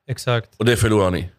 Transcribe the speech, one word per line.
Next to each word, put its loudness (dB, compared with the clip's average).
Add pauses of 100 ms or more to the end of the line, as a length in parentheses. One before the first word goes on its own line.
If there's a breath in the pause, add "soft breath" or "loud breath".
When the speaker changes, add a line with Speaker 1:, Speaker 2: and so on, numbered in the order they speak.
Speaker 1:
Exakt. -6
Speaker 2:
Och -2
det 4
förlorar 2
ni. -4